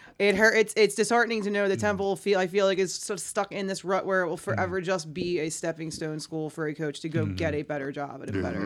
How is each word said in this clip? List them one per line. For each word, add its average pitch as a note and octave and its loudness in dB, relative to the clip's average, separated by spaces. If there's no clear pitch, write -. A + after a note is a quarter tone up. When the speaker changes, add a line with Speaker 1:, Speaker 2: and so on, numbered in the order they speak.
Speaker 1:
it G3+ 4
hurt. A3 6
It's, A3 4
it's G#3 6
disheartening A3+ 2
to G3+ -2
know G3+ 2
that F#3+ 2
Speaker 2:
Mm-hmm. - -4
Speaker 1:
Temple G3 2
feel, G3 2
I F#3 2
feel G3 2
like, F#3+ 4
is F#3 0
sort - -6
of - -8
stuck - -4
in G3 -4
this F#3+ -6
rut F#3+ 0
where F#3 2
it F3 0
will E3 -2
forever F#3 -2
Speaker 2:
Mm-hmm. E3+ -4
Speaker 1:
just E3 -2
be F3 -2
a D#3 -2
stepping D#3+ -4
stone D#3 -6
school D#3 -6
for D#3 -6
a D#3 -4
coach D3+ -6
to E3 -6
go D#3 0
get D3+ -2
Speaker 2:
Mm-hmm. D3 -2
Speaker 1:
a - -4
better C#3+ -6
job C#3 -8
at G#2 -10
a G2+ -4
Speaker 2:
Yeah. F#2 0
Speaker 1:
better, F2+ -2